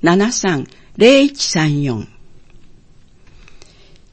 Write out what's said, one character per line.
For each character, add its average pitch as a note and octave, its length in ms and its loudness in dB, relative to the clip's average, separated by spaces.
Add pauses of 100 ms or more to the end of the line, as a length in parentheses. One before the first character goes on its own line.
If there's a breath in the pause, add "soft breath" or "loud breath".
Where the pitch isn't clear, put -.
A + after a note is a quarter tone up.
七 G3 320 0
三 E3 340 -4 (300 soft breath)
零 C4+ 280 4
一 - 200 -6
三 D3+ 380 -2
四。 A#2+ 260 -6 (2000 soft breath)